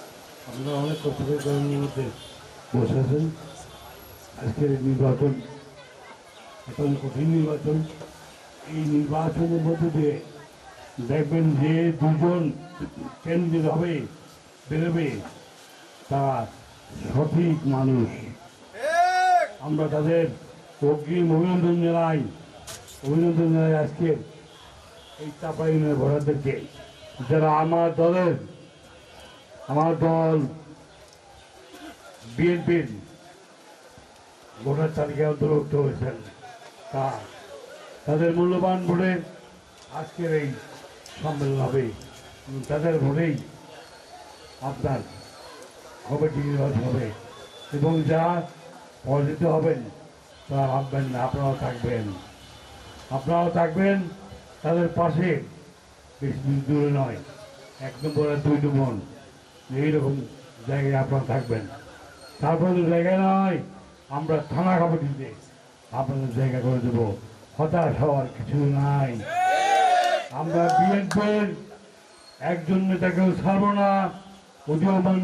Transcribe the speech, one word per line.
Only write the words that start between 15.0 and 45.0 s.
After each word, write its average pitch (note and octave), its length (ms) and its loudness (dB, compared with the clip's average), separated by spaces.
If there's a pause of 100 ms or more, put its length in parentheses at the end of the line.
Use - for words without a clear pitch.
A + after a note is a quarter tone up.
তারা C#3 280 0 (720)
সঠিক D#3 480 2 (160)
মানুষ। C3 340 2 (1600)
আমরা D3+ 280 0
তাদের D#3+ 300 4 (640)
অগ্রিম D#3 380 2 (100)
অভিনন্দন F3 480 4
জানাই, E3 360 2 (840)
অভিনন্দন E3 480 4
জানাই D#3+ 300 4
আজকে E3 240 -2 (1120)
এই D3+ 80 -10 (100)
চাঁপাই D#3+ 300 -2
ইউনিয়নের D3+ 300 4
ভোটারদেরকে, C#3+ 540 0 (760)
যারা D#3 200 4 (120)
আমার E3+ 260 2 (120)
দলের, E3+ 340 4 (1400)
আমার E3 220 2 (140)
দল D#3+ 300 4 (2000)
বিএনপির E3 500 2 (1800)
ভোটার C#3+ 340 0
তালিকায় D3 360 0
অন্তর্ভুক্ত D3 420 0 (100)
হয়েছেন। B2+ 320 -4 (760)
তা C3+ 140 -2 (1000)
তাদের D#3 300 2
মূল্যবান F3+ 420 2 (100)
ভোটে F3+ 240 2 (840)
আজকের E3 320 -6 (100)
এই C#3+ 80 -2 (720)
সম্মেলন C#3+ 440 -2
হবে C3 200 0 (640)
এবং C3+ 140 -10 (100)
তাদের D3+ 240 0 (100)
ভোটেই D3 300 2 (1300)
আপনার C3 320 -2 (1040)